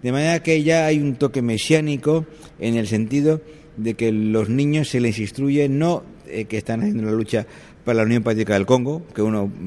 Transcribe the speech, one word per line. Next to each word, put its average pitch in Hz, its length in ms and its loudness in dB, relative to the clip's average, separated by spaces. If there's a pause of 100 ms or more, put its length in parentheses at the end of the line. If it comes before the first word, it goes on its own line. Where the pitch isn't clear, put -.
De 123 100 -2
manera 160 300 0
que 160 200 2
ya 160 240 4
hay 156 140 2
un 143 160 -2
toque 135 260 0
mesiánico 151 840 0 (340)
en 117 160 0
el 110 100 0
sentido 143 560 0 (340)
de 110 180 -4
que 113 180 0
los 107 360 0
niños 143 400 0
se 127 120 0
les 113 180 0
instruye 139 500 0
no, 151 360 0 (220)
eh, 101 180 -8
que - 140 -6
están 113 220 -4
haciendo 110 240 -2
la 107 80 -2
lucha 110 340 -2 (380)
para 117 140 2
la 110 60 2
Unión 117 180 2
Patriótica 107 320 0
del 98 100 2
Congo, 131 380 0 (120)
que 107 60 -6
uno 104 320 0 (140)